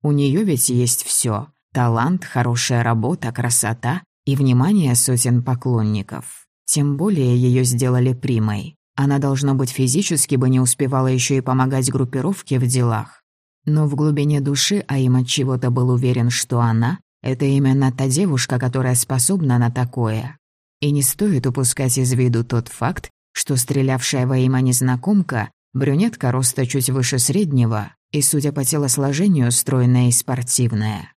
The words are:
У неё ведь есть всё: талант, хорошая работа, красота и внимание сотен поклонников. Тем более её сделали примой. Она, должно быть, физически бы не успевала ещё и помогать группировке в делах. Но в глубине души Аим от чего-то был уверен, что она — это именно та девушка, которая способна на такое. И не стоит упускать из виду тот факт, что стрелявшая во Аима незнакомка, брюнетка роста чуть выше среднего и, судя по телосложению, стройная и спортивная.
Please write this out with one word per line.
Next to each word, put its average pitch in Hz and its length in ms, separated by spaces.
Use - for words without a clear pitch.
У 151 100
неё 143 320
ведь 147 260
есть 123 340
всё: - 440
талант, 123 520
хорошая 120 580
работа, 117 480
красота 120 720
и 139 100
внимание 135 600
сотен 123 480
поклонников. 113 1040
Тем 143 320
более 147 400
её 123 260
сделали 127 500
примой. 113 600
Она, 139 240
должно 135 360
быть, 131 140
физически 147 640
бы 127 140
не 131 100
успевала 131 480
ещё 131 280
и 131 60
помогать 131 500
группировке 135 680
в 127 80
делах. 120 540
Но 151 220
в 143 80
глубине 147 460
души 143 460
Аим 131 300
от 127 100
чего-то 127 420
был 123 200
уверен, 123 400
что 123 300
она — 117 400
это 127 240
именно 135 460
та 131 160
девушка, 135 500
которая 127 380
способна 127 640
на 117 100
такое. 123 680
И 147 100
не 143 140
стоит 160 420
упускать 131 540
из 127 140
виду 123 300
тот 120 260
факт, - 420
что - 220
стрелявшая 131 720
во 131 100
Аима 127 260
незнакомка, 127 880
брюнетка 143 580
роста 127 340
чуть 127 240
выше 127 300
среднего 127 760
и, 147 120
судя 147 280
по 143 140
телосложению, 143 840
стройная 123 560
и 120 40
спортивная. 117 1040